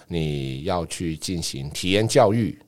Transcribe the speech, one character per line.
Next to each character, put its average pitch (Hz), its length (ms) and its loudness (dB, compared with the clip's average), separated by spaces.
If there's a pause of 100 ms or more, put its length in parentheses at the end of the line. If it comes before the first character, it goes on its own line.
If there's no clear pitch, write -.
你 71 540 -2
要 87 240 -2
去 82 320 -4
进 87 240 -4
行 67 260 -6
体 90 220 -4
验 107 180 4
教 113 240 6
育， 110 360 0